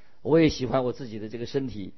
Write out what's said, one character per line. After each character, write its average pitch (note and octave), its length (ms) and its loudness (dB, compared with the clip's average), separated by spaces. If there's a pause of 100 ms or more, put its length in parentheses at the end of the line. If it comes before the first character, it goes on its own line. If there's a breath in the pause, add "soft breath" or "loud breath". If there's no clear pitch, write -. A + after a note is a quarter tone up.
(240 soft breath)
我 D3+ 160 6
也 D#3+ 80 8
喜 C3+ 160 0
欢 B2+ 200 2
我 B2 100 0
自 C#3 120 -10
己 A2 120 -8
的 G#2+ 100 -8
这 A2 80 -10
个 A#2 80 -6
身 C3+ 240 -2
体。 G2 300 -8